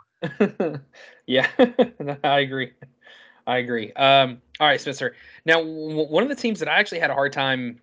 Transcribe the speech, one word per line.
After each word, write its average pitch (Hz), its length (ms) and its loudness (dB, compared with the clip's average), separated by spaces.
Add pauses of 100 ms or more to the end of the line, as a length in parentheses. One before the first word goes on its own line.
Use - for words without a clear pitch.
(220)
<laughs> - 160 -8 (880)
Yeah, 127 200 2 (120)
<laughs> 240 680 0
I 143 160 2
agree. 131 320 -4 (720)
I 123 120 0
agree. 120 340 -4
Um, 135 480 4 (200)
all 151 60 4
right, 139 140 2
Spencer. 135 340 -6 (300)
Now, 165 140 4
w-, 156 500 -4
one 151 140 2
of 269 80 -2
the 285 40 -6
teams 220 260 -4
that 151 100 -4
I 170 80 2
actually 175 220 -2
had 151 100 0
a 135 40 -4
hard 139 200 0
time 127 480 -4